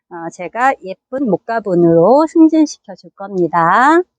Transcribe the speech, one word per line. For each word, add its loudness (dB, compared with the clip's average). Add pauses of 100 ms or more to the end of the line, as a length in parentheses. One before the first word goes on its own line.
(100)
어, -12
제가 -4
예쁜 -10
목가분으로 0
승진시켜 0
줄 -20
겁니다. 0 (180)